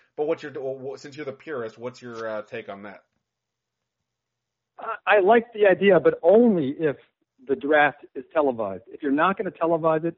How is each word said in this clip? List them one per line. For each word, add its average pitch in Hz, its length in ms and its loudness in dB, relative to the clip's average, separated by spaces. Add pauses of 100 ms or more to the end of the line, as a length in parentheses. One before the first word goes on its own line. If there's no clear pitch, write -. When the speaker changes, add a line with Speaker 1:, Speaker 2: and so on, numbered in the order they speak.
(160)
Speaker 1:
But 151 120 -6
what's 160 140 -4
your, 151 100 -14
w-, 135 260 -10
w-, 127 200 -12
since 139 200 -20
you're 147 80 -12
the 131 80 -10
purist, 120 440 -12
what's 123 240 -14
your, 117 260 -12
uh, 107 160 -8
take 113 260 -14
on 98 140 -14
that? 98 200 -20 (1800)
Speaker 2:
I, 214 380 0
I - 20 4
like 226 340 4
the 208 140 2
idea, 185 320 4
but 160 240 2
only 180 560 4
if 147 180 -2 (500)
the 135 80 -2
draft 147 500 0 (100)
is 131 80 -12 (100)
televised. 113 540 -2
If - 160 -16
you're 143 80 -2
not 170 260 0
gonna 190 140 -6
televise 160 540 -2
it, 165 120 -6